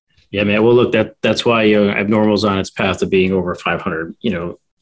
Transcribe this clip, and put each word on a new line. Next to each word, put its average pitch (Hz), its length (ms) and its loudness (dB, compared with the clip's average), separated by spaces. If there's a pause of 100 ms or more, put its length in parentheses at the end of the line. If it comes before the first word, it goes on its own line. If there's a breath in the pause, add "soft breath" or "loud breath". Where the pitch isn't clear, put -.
(300)
Yeah, 104 140 -2
man. 104 200 0
Well, 120 100 6
look, 120 180 4
that, 110 280 -2
that's 110 240 -2
why, 117 200 2
you 107 200 4
know, 101 60 0
Abnormal's 107 540 0
on 98 140 0
its 92 120 -4
path 95 300 -2
to 95 60 -4
being 92 260 2
over 90 220 -2
five 87 280 -4
hundred, 82 380 -8
you 120 100 -4
know, 87 280 -8 (240)